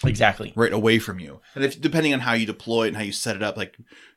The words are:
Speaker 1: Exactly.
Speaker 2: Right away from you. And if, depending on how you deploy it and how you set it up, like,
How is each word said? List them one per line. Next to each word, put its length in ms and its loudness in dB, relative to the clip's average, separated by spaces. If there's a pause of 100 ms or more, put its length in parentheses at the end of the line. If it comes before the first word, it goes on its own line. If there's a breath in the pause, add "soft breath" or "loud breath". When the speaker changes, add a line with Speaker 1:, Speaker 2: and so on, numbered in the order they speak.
Speaker 1:
Exactly. 500 2
Speaker 2:
Right 200 2
away 240 4
from 200 -4
you. 220 -14 (140)
And 100 -2
if, 160 -4
depending 320 0
on 80 -2
how 140 0
you 100 0
deploy 400 -2
it 40 0
and 100 -4
how 40 -6
you 100 -6
set 240 -4
it 60 -8
up, 140 -4
like, 220 -8 (380 soft breath)